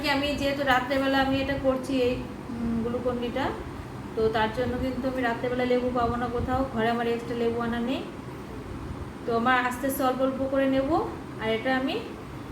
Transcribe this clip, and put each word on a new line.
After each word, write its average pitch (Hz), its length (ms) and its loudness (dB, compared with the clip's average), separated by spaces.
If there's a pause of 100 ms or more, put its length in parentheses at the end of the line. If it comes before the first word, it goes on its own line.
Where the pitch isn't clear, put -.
কি 302 140 0
আমি 285 120 2 (120)
যেহেতু 277 220 2 (120)
রাত্রেবেলা 269 520 2
আমি 269 180 2
এটা 277 120 0 (100)
করছি 262 280 2 (140)
এই, 254 60 2 (400)
উম, 233 220 -2 (100)
গ্লুকন 240 380 0
ডিটা, 247 220 -2 (720)
তো 226 60 0 (140)
তার 220 220 4
জন্য 247 160 0 (100)
কিন্তু 254 280 -2
আমি 254 180 -2
রাত্রেবেলা 247 420 0
লেবু 247 260 4
পাবো 233 240 2
না 247 140 -2
কোথাও, 262 240 0 (140)
ঘরে 226 220 2
আমার 233 180 0
এক্সট্রা 226 300 -4
লেবু 233 240 2
আনা 233 120 -2 (100)
নেই। 311 120 0 (1200)
তো - 40 -2 (100)
আমার 247 180 6 (100)
আস্তে 247 220 -2
আস্তে 269 200 -2
অল্প 254 160 0
অল্প 269 140 0 (140)
করে 269 220 4
নেব, 269 140 2 (520)
আর 220 160 0
এটা 254 140 0 (100)
আমি 311 140 -2 (560)